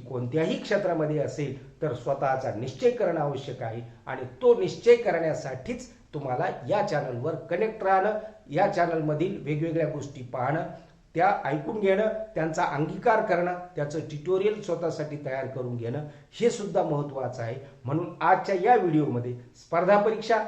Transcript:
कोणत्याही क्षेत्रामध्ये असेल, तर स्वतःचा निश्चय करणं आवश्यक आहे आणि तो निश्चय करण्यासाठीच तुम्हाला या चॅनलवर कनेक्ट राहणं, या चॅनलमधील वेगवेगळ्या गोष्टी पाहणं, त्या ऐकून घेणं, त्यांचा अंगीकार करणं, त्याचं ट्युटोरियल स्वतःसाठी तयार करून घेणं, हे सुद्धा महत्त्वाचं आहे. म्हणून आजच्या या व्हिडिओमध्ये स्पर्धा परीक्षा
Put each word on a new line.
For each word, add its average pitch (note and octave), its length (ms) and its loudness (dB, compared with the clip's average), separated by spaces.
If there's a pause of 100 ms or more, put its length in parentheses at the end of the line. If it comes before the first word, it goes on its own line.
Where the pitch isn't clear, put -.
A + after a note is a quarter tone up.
कोणत्याही D3+ 500 0
क्षेत्रामध्ये D#3+ 600 0
असेल, - 640 -6
तर D3+ 120 -2
स्वतःचा C3 640 -2
निश्चय C3+ 340 0
करणं F3 300 0
आवश्यक C#3 440 -4
आहे A2+ 180 -8 (240)
आणि C3 200 -8 (160)
तो A#3+ 180 8
निश्चय F#3+ 360 6
करण्यासाठीच E3 920 -2 (260)
तुम्हाला C3+ 320 -2 (240)
या G3+ 180 2
चॅनलवर C3+ 480 -2 (140)
कनेक्ट F#3+ 340 -2
राहणं, F#3+ 340 4 (320)
या C#3+ 180 4
चॅनलमधील E3 760 2
वेगवेगळ्या D#3 440 0
गोष्टी C#3 360 -8
पाहणं, C#3 400 -2 (520)
त्या F3 140 6 (160)
ऐकून D3+ 340 -2
घेणं, G3 280 4 (280)
त्यांचा E3 280 0
अंगीकार E3+ 580 2
करणं, F3+ 320 0 (220)
त्याचं D3+ 240 -4
ट्युटोरियल F#3 640 0
स्वतःसाठी D#3 640 -4
तयार C3 220 -4
करून A#2+ 300 -6
घेणं, B2 280 -6 (340)
हे A#3 100 4
सुद्धा F#3 340 -2
महत्त्वाचं C3+ 600 -4
आहे. A#2 120 -6 (280)
म्हणून D3+ 220 -2 (160)
आजच्या F#3 420 4
या A#3+ 120 8
व्हिडिओमध्ये C#3 580 2 (220)
स्पर्धा F#3 460 4
परीक्षा A3 360 2 (100)